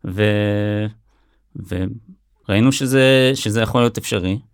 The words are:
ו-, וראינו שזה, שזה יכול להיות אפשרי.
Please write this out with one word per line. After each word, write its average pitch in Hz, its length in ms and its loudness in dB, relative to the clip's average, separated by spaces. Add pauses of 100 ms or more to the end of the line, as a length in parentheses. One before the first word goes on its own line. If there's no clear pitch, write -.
ו-, 104 800 0 (1600)
וראינו 113 240 4
שזה, 131 640 4
שזה 113 260 -2
יכול 127 200 0
להיות 117 160 0
אפשרי. 95 420 -4 (140)